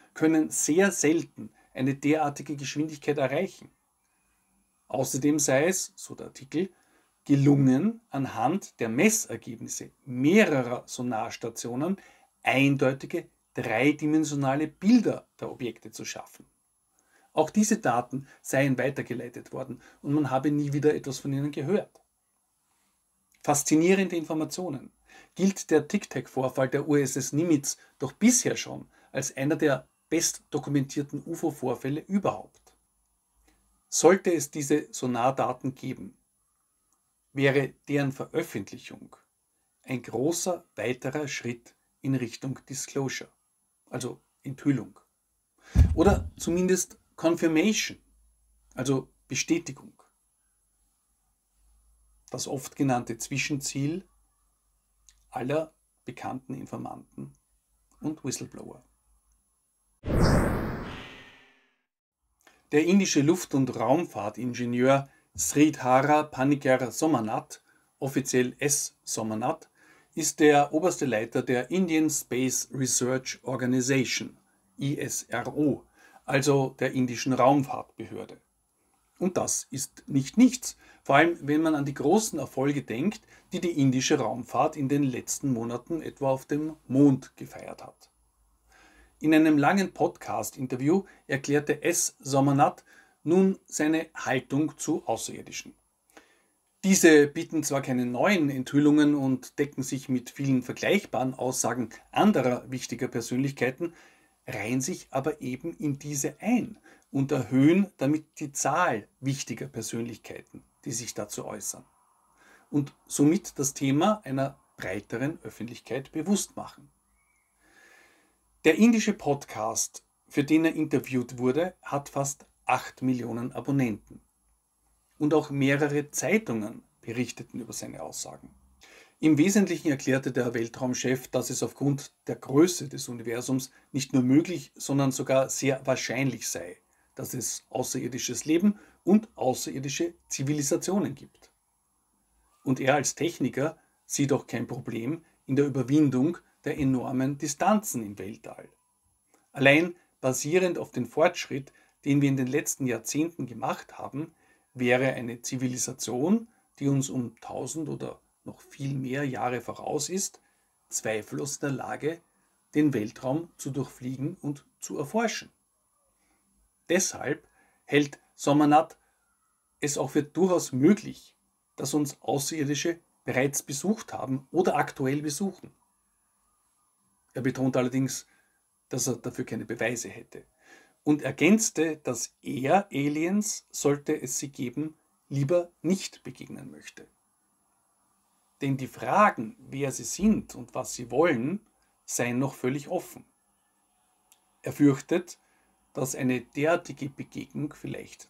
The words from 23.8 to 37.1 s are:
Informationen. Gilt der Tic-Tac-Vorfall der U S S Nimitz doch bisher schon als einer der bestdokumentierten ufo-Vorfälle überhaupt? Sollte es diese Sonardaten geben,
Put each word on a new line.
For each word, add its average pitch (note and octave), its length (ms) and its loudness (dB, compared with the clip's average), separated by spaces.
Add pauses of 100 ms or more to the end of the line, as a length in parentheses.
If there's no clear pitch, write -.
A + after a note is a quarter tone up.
Informationen. D#3 760 -6 (440)
Gilt F#3+ 360 0
der D3 160 4
Tic-Tac-Vorfall C3 800 -2
der C#3+ 180 -2
U D3 100 4
S C#3 180 0
S C3+ 180 -6
Nimitz D3+ 440 2 (200)
doch C3 140 -6
bisher G#3 460 4
schon - 320 -10 (220)
als - 240 -6
einer C#3+ 200 0
der C#3+ 320 2 (220)
bestdokumentierten C#3+ 1160 -2
ufo-Vorfälle D3 760 -4
überhaupt? - 720 -4 (1160)
Sollte F#3 440 6
es C#3+ 180 -2
diese D3 400 0
Sonardaten B2+ 840 -2
geben, C3 420 -12 (1160)